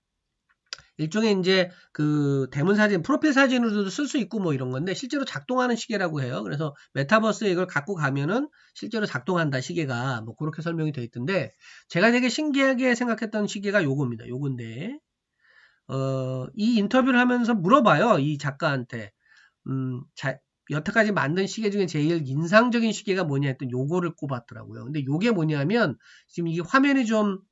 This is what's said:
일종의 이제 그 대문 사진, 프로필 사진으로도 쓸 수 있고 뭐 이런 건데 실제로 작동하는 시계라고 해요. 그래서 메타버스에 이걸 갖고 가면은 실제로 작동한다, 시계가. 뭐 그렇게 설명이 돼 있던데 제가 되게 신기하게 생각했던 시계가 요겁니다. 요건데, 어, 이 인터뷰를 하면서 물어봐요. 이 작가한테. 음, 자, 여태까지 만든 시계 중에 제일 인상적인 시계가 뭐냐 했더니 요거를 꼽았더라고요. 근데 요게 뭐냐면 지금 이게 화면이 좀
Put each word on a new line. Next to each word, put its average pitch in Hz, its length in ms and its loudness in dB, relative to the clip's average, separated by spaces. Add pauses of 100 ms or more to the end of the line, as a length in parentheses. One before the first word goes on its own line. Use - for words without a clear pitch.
(960)
일종의 202 420 0
이제 185 300 2 (220)
그 143 600 0
대문 147 240 2
사진, 208 280 2
프로필 302 280 2
사진으로도 233 600 2
쓸 294 160 -4
수 302 100 -2
있고 220 220 -2
뭐 175 160 0
이런 127 160 -4
건데 165 240 -2
실제로 269 300 -4
작동하는 247 500 -2
시계라고 185 480 -4
해요. 135 200 -4
그래서 151 320 -6 (180)
메타버스에 208 580 2
이걸 180 160 0
갖고 180 260 -4
가면은 156 560 -2 (240)
실제로 220 320 -6
작동한다, 160 560 -2
시계가. 131 600 -4
뭐 113 140 -12
그렇게 156 280 -6
설명이 160 300 -2
돼 127 100 -6
있던데 123 500 -4 (360)
제가 208 220 4
되게 247 180 2
신기하게 262 680 0
생각했던 226 500 -2
시계가 202 380 -2
요겁니다. 127 440 -2
요건데, 127 720 -6 (920)
어, 131 680 -4
이 220 220 2
인터뷰를 247 420 4
하면서 247 340 2
물어봐요. 202 640 6
이 143 220 0
작가한테. 135 720 -4 (560)
음, 131 340 -4 (140)
자, - 240 -6 (300)
여태까지 208 420 2
만든 170 360 0
시계 214 220 -2
중에 196 160 0
제일 156 420 0
인상적인 220 640 4
시계가 190 320 -2
뭐냐 143 260 0
했더니 127 220 -6
요거를 160 440 -2
꼽았더라고요. 113 680 -10
근데 143 200 -4
요게 170 260 0
뭐냐면 160 680 0 (300)
지금 170 220 -6
이게 165 120 -4
화면이 269 440 2
좀 208 340 0 (120)